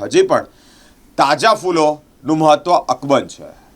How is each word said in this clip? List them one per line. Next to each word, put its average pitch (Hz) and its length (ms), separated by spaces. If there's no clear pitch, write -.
હજી 156 180
પણ 339 240
તાજા 151 380
ફૂલોનું 156 840
મહત્વ 156 340
અકબંધ 131 560
છે. - 160